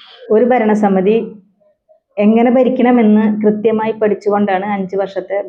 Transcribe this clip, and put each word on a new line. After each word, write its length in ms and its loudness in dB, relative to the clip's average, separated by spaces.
ഒരു 140 2
ഭരണസമിതി 720 2
എങ്ങനെ 340 2
ഭരിക്കണമെന്ന് 960 2
കൃത്യമായി 460 -2
പഠിച്ചുകൊണ്ടാണ് 760 -2
അഞ്ച് 300 -6
വർഷത്തെ 520 -6